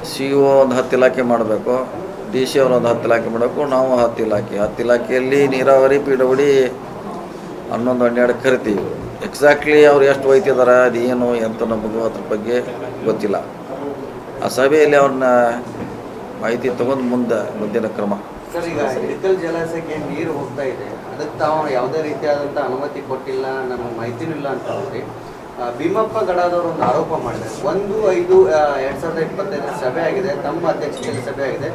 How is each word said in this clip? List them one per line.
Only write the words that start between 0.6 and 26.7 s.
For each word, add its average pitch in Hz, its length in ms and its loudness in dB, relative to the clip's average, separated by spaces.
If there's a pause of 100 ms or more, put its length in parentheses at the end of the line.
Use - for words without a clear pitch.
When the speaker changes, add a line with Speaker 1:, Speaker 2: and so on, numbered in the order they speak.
Speaker 1:
ಒಂದು 127 140 4
ಹತ್ತು 127 200 0
ಇಲಾಖೆ 127 260 4
ಮಾಡಬೇಕು, 117 640 0 (440)
ಡಿ 131 140 0
ಸಿ 139 120 0
ಅವರು 127 160 4
ಒಂದು 117 140 2
ಹತ್ತು 117 200 0
ಇಲಾಖೆ 117 200 2
ಮಾಡಬೇಕು, 123 420 -2
ನಾವು 131 260 2
ಹತ್ತು 120 260 2
ಇಲಾಖೆ, 104 360 -2
ಹತ್ತು 104 240 -2
ಇಲಾಖೆಯಲ್ಲಿ 127 680 2
ನೀರಾವರಿ, 135 500 6
ಪಿ 139 120 0
ಡಬ್ಲ್ಯೂ 131 240 4
ಡಿ 143 160 4 (1200)
ಹನ್ನೊಂದು 123 320 0
ಹನ್ನೆರಡು 120 380 2
ಕರಿತೀವಿ. 107 440 0 (380)
ಎಕ್ಸಾಕ್ಟ್ಲಿ 147 600 6
ಅವ್ರು 143 200 8
ಎಷ್ಟು 139 240 4
ಒಯ್ತಿದ್ದಾರೆ, 127 580 6
ಅದು 117 120 0
ಏನು 123 380 0
ಎಂತ 110 260 -2
ನಮಗೂ 110 420 -2
ಅದ್ರ 107 160 -2 (100)
ಬಗ್ಗೆ 110 300 -2 (440)
ಗೊತ್ತಿಲ್ಲ. 104 320 0 (1080)
ಆ - 40 -2
ಸಭೆಯಲ್ಲಿ 147 480 4
ಅವ್ರನ್ನ 131 280 4 (1160)
ಮಾಹಿತಿ 120 260 -2
ತಗೊಂಡು 123 340 -2
ಮುಂದೆ 117 580 -2
ಮುಂದಿನ 107 260 -2
ಕ್ರಮ. 104 280 -2 (380)
Speaker 2:
ಸರ್, 170 120 -4
ಈಗ 160 140 -4
ಇಳಕಲ್ - 580 -2
ಜಲಾಶಯಕ್ಕೆ 165 600 -4
ನೀರು 151 360 -6
ಹೋಗ್ತಾ 139 300 -6
ಇದೆ, 127 220 -6
ಅದಕ್ಕೆ - 540 -10
ತಾವು 156 340 -2
ಯಾವುದೇ 131 300 -2
ರೀತಿಯಾದಂಥ 147 560 -2
ಅನುಮತಿ 135 500 -4
ಕೊಟ್ಟಿಲ್ಲ, 131 380 -4
ನಮಗೆ 123 520 -6
ಮಾಹಿತಿನೂ 120 380 -6
ಇಲ್ಲ 139 120 -6
ಅಂತ 135 140 -6
ಹೇಳಿ, 110 400 -6
ಆ, - 760 -10
ಭೀಮಪ್ಪ 202 400 0
ಗಡಾದವರು 175 500 0
ಒಂದು 160 140 -2